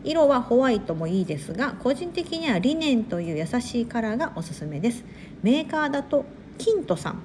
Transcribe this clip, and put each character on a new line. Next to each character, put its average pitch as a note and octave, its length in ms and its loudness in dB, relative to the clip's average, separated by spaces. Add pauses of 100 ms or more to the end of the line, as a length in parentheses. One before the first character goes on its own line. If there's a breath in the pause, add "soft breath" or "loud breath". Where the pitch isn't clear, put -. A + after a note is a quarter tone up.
色 D#4 240 6
は C4 140 6
ホ A#3+ 180 4
ワ C4 120 6
イ G#3 80 4
ト E3+ 160 -4
も D#3+ 100 -2
い F#3 160 2
い F3 40 2
で D3+ 120 -4
す - 160 -8
が、 B3 200 -2
個 B3+ 200 0
人 F4 180 -4
的 E4 280 -4
に D#4+ 100 -2
は G3+ 80 2
リ A#3 160 2
ネ D#4 220 2
ン A3 80 2
と F3 180 -4
い E3 120 -4
う D3+ 40 -2
優 E3 240 -2
し A#3+ 200 -2
い A#3 40 0
カ A#3 160 -4
ラ A3 140 -2
ー - 20 -2
が D#4 180 -2
お F3 60 -6
す D#3+ 140 -8
す D3+ 100 -10
め D3+ 140 -6
で G#3+ 120 2
す。 - 140 -8 (380 loud breath)
メ C4 180 4
ー D4 60 -6
カ D#4 160 0
ー C#4+ 80 0
だ C#4 100 -2
と C#4+ 240 0 (320)
キ A4+ 160 2
ン G4 120 0
ト - 120 0
さ - 140 -6
ん - 140 -10